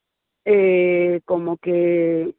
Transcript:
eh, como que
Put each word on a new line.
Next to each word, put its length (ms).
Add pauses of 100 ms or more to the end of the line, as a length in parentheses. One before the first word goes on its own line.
(440)
eh, 800
como 320
que 840